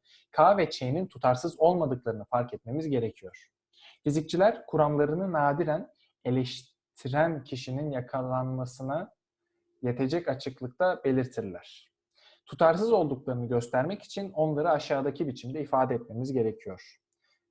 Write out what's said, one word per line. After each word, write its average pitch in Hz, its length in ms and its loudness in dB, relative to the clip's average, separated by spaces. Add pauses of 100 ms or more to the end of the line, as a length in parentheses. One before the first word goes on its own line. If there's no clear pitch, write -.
(320)
K 180 260 6
ve 160 120 2
Ç'nin 147 380 -4
tutarsız 127 520 0
olmadıklarını 131 680 2
fark 120 280 -2
etmemiz 151 360 -6
gerekiyor. 113 600 -4 (540)
Fizikçiler 165 640 2
kuramlarını 151 640 0
nadiren 151 580 0 (360)
eleştiren 131 1160 -2
kişinin 131 480 -6
yakalanmasına 127 1200 -6 (680)
yetecek 131 460 -2
açıklıkta 135 760 -2
belirtirler. 123 840 -2 (580)
Tutarsız 175 460 4
olduklarını 135 540 0
göstermek 127 580 0
için 196 280 -8
onları 156 380 0
aşağıdaki 143 580 0
biçimde 131 340 -8
ifade 131 340 2
etmemiz 117 380 -6
gerekiyor. 107 680 -4 (520)